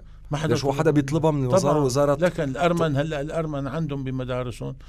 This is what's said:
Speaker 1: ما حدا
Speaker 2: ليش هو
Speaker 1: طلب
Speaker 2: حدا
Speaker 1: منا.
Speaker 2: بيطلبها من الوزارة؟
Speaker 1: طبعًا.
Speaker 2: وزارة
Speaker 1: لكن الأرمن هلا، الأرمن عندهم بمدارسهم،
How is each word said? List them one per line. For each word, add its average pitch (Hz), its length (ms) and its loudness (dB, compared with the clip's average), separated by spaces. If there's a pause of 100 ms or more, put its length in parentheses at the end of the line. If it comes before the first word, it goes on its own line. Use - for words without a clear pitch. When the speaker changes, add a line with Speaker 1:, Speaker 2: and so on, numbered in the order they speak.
(320)
Speaker 1:
ما 147 60 -2
حدا 156 160 0
Speaker 2:
ليش 135 120 0
هو 139 60 2
Speaker 1:
طلب 139 80 0
Speaker 2:
حدا 160 120 4
Speaker 1:
منا. 147 100 4
Speaker 2:
بيطلبها 151 300 2
من 143 120 0
الوزارة؟ 131 300 4
Speaker 1:
طبعًا. 151 100 4
Speaker 2:
وزارة 139 380 2
Speaker 1:
لكن 170 220 0
الأرمن 160 540 0
هلا، 147 240 -2
الأرمن 151 460 -4
عندهم 139 360 -4
بمدارسهم، 127 720 -6 (140)